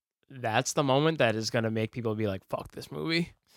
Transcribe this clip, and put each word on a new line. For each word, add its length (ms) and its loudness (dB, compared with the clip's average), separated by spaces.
"That's 460 -2
the 80 2
moment 360 4
that 160 4
is 160 -2
gonna 200 0
make 220 -2
people 220 -4
be 120 -2
like, 240 -4
'Fuck 220 -8
this 200 -14
movie.'" 400 -2